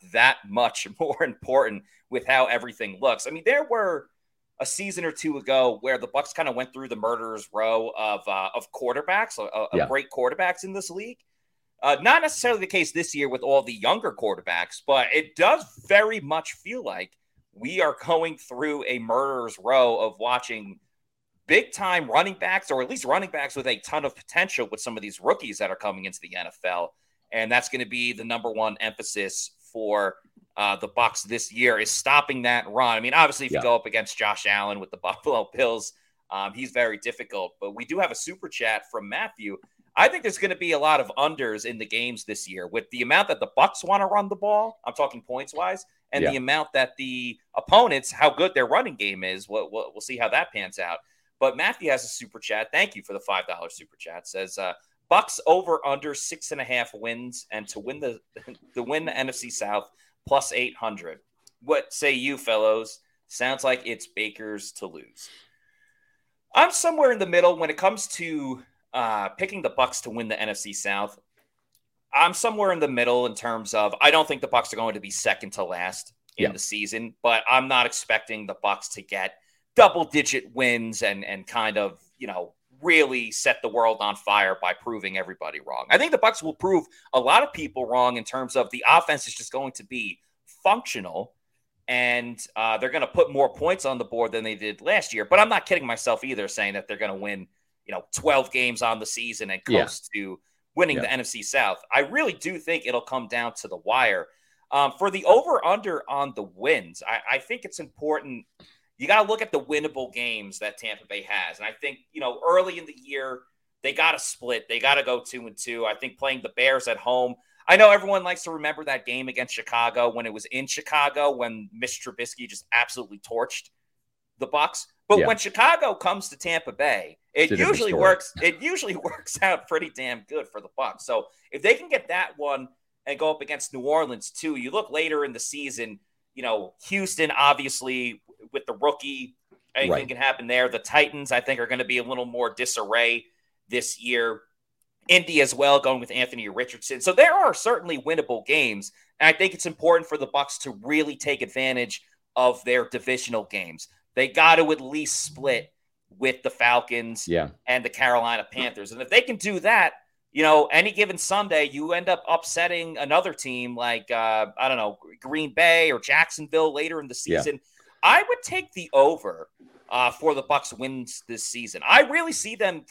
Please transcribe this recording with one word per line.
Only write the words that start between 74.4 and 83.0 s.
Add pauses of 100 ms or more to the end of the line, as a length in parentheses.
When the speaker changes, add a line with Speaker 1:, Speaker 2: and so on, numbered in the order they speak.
Speaker 1:
the
Bucs
are
going
to
be
second
to
last (240)
in
Speaker 2:
Yeah.
Speaker 1:
the
season,
but
I'm
not
expecting
the
Bucs
to
get (400)
double-digit
wins
and,
and
kind
of, (160)
you
know, (260)
really